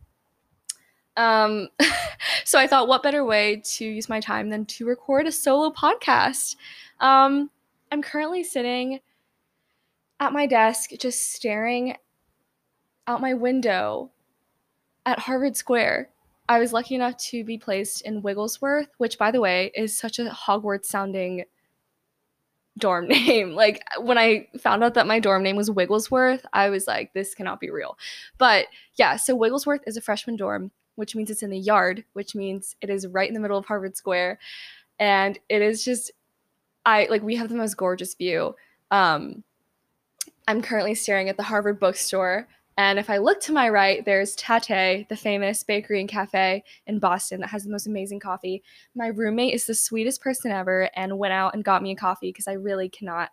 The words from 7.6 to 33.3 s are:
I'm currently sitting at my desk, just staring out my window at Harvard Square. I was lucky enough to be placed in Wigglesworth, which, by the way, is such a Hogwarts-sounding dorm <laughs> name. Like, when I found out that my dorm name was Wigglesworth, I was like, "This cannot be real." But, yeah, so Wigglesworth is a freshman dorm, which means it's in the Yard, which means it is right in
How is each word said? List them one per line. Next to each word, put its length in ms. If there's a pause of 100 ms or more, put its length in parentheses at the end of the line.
I'm 120
currently 420
sitting 560 (1200)
at 120
my 140
desk, 440 (100)
just 320
staring 640 (1120)
out 120
my 140
window 760 (960)
at 140
Harvard 380
Square. 540 (360)
I 120
was 160
lucky 200
enough 220 (140)
to 120
be 140
placed 460
in 180
Wigglesworth, 680 (100)
which, 180
by 140
the 100
way, 340
is 220
such 220
a 60
Hogwarts-sounding 1200 (1300)
dorm 320
<laughs> 0
name. 460
Like, 280 (160)
when 200
I 300 (100)
found 260
out 80
that 140
my 140
dorm 220
name 140
was 140
Wigglesworth, 840
I 160
was 180
like, 280
"This 200
cannot 260
be 100
real." 260 (400)
But, 300 (300)
yeah, 200
so 180
Wigglesworth 520
is 100
a 60
freshman 340
dorm, 340 (260)
which 200
means 140
it's 120
in 60
the 100
Yard, 540
which 220
means 480
it 80
is 160
right 220
in 60